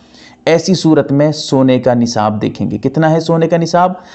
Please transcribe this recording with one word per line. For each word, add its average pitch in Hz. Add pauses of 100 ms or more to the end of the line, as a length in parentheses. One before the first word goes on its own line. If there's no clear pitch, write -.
(480)
ऐसी 165
सूरत 156
में 147
सोने 131
का 123
निसाब 110
देखेंगे, 101
कितना 135
है 160
सोने 165
का 170
निसाब? 175 (160)